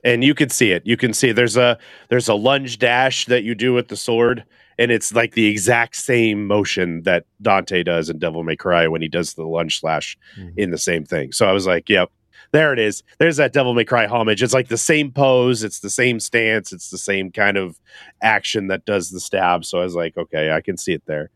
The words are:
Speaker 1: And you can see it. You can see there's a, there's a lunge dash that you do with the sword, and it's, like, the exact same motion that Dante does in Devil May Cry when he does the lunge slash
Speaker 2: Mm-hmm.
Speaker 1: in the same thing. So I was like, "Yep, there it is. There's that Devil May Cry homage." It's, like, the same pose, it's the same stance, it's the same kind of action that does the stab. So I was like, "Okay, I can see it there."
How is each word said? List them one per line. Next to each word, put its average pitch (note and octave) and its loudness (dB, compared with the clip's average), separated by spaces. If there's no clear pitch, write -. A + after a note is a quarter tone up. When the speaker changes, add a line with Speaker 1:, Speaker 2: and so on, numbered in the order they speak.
Speaker 1:
And A#2+ 2
you C#3+ 4
can C#3 0
see A2 2
it. F2 0
You A#2 0
can A2+ 0
see B2 2
there's A2+ 2
a, A#2+ 4
there's A#2+ 0
a A2+ 2
lunge A#2+ 0
dash B2 2
that A#2+ 2
you A#2 -4
do B2 0
with B2 0
the G#2 -10
sword, A#2+ 0
and A#2+ 2
it's, G#2+ 0
like, A#2 2
the A2+ 4
exact G#2+ 2
same A2 0
motion F#2 -2
that F2 0
Dante F#2+ 2
does E2 0
in D#2+ -6
Devil E2 -4
May E2 -4
Cry E2+ 2
when D#2+ -2
he D#2+ -6
does E2 -4
the D#2+ -10
lunge E2 -4
slash D#2 -4
Speaker 2:
Mm-hmm. F#2 -14
Speaker 1:
in G2 -2
the D#2+ -6
same E2 -2
thing. D2 -6
So - 2
I F#2+ 4
was F#2+ 0
like, F2 0
"Yep, F#2 2
there D3+ 4
it A#2+ -2
is. G#2+ -2
There's D#3+ 2
that C#3 2
Devil B2 2
May A#2 4
Cry A#2 2
homage." A2 0
It's, B2 0
like, B2 0
the A#2 -2
same D3+ 0
pose, B2+ 2
it's - -8
the G2+ -10
same B2 0
stance, A2 -2
it's - -16
the F#2 -12
same F#2+ -4
kind G2+ -4
of F#2 -6
action G#2+ -2
that F#2+ -6
does F#2+ -4
the F#2 -12
stab. F2 -2
So F2+ -4
I F2+ -2
was F2+ -6
like, E2+ -4
"Okay, D#2 -4
I D#2+ 0
can F#2 -6
see - -4
it D2+ -6
there." D2+ -8